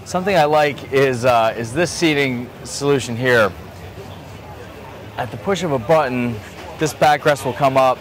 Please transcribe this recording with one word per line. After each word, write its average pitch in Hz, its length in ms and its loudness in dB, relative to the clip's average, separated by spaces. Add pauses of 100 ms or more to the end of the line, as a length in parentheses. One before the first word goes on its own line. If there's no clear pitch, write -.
Something 185 320 -2
I 160 80 6
like 147 480 2
is, 135 320 2
uh, 113 340 4
is 113 140 -6
this 160 180 0
seating 135 600 0 (160)
solution 131 500 0
here. 117 380 4 (1600)
At 127 160 -6
the 127 60 -10
push 185 260 -2
of 165 80 -2
a 131 80 0
button, 123 560 2 (420)
this 156 160 -2
backrest 147 520 2
will 127 80 -2
come 135 240 2
up. 127 240 4